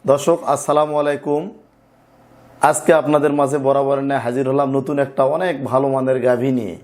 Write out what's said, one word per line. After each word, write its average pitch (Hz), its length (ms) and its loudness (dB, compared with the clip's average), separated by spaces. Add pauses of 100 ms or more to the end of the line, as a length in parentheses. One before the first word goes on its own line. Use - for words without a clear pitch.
(120)
দর্শক, 156 260 2 (180)
আসসালামু 151 460 0
আলাইকুম। 147 400 -2 (1300)
আজকে 151 220 2 (100)
আপনাদের 147 380 2
মাঝে 139 180 0 (100)
বরাবরের 139 420 0
ন্যায় 131 160 -2
হাজির 127 260 -2
হলাম 139 260 0
নতুন 139 180 -4 (100)
একটা 139 180 -2 (120)
অনেক 175 200 -2 (160)
ভালো 135 240 2
মানের 131 320 0
গাভী 120 220 0 (100)
নিয়ে। 92 240 -8